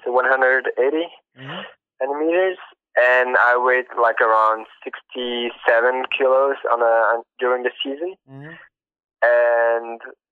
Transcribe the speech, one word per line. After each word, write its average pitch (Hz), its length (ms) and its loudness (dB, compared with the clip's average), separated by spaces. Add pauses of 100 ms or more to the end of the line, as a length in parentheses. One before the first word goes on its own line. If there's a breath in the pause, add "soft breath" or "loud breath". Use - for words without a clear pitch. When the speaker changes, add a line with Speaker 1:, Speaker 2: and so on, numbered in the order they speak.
Speaker 1:
so 123 80 -6
one 127 140 2
hundred 131 400 2 (140)
eighty 156 260 0 (320)
Speaker 2:
Mm-hmm. 147 240 -14 (380)
Speaker 1:
centimeters, 165 580 -2 (420)
and 127 380 2
I 120 200 4
weigh, 127 260 0 (180)
like, 113 180 0
around 110 460 2 (180)
sixty-seven 123 1200 -2 (120)
kilos 135 380 2 (160)
on 117 100 0
a, 117 120 4 (200)
on, 117 100 -4 (160)
during 123 220 0
the 123 80 -2 (140)
season. 151 320 -8 (120)
Speaker 2:
Mm-hmm. 143 280 -18 (640)
Speaker 1:
And, 117 800 0 (300)